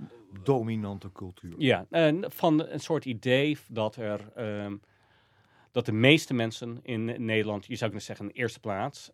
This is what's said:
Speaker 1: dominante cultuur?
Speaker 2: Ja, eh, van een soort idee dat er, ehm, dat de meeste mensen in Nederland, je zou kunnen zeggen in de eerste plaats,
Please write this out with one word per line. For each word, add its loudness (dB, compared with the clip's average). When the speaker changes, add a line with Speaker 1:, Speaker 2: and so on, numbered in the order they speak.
Speaker 1:
dominante 0
cultuur? -14
Speaker 2:
Ja, 4
eh, 4
van 2
een -8
soort -2
idee 2
dat -2
er, -6
ehm, -6
dat 0
de -2
meeste 6
mensen -4
in -4
Nederland, 0
je -10
zou -2
kunnen -8
zeggen -10
in -10
de -10
eerste -4
plaats, -6